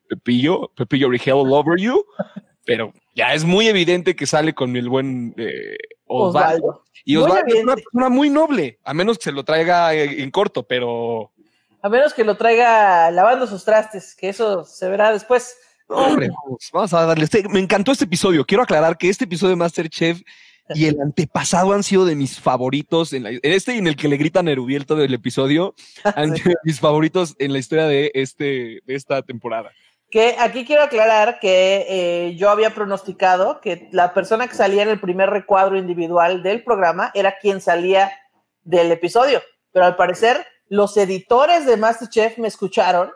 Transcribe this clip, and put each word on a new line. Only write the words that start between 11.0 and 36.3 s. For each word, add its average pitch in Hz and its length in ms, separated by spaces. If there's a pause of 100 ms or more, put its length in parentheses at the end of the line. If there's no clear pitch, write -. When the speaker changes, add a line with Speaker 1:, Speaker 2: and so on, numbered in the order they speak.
Speaker 2:
A 202 80
menos 277 240
que 233 100
lo 208 140
traiga 226 720
lavando 226 360
sus 196 160
trastes, 214 520
que 185 140
eso 196 360
se - 240
verá 208 220
después. 240 460 (320)
Speaker 1:
No, 175 80
hombre, 269 320 (140)
vamos, 131 300
vamos 180 200
a 165 120
darle. 160 200
Este, 202 220
me 190 120
encantó 196 340
este 285 120
episodio. 170 400
Quiero 233 180
aclarar 165 340
que 175 120
este 208 140
episodio 185 280
de 185 60
MasterChef 170 640 (540)
y 156 120
el 147 120
antepasado 170 720
han 202 120
sido 190 220
de 160 100
mis 139 260
favoritos. 143 720
En 127 100
la, 104 60
en 120 120
este 190 340
y - 20
en 185 100
el 151 80
que 156 140
le 143 80
gritan 165 320
a - 20
Erubiel 135 340
todo 156 160
el 131 120
episodio, 139 640 (280)
Speaker 2:
<laughs> - 0
Speaker 1:
han 156 320
Speaker 2:
Sí. 156 80
Speaker 1:
sido 175 120 (100)
mis 160 160
favoritos 156 580
en 139 140
la 135 60
historia 156 280
de, 147 280
este, 131 680
de 131 100
esta 135 260
temporada. 113 500 (380)
Speaker 2:
Que 233 300
aquí 240 260
quiero 294 180
aclarar 220 560
que, 190 480
eh, 175 500
yo 196 120
había 214 240
pronosticado 196 880
que 175 320
la 180 200
persona 220 340
que - 80
salía 202 280
en 214 60
el 208 100
primer 190 300
recuadro 190 480
individual 175 680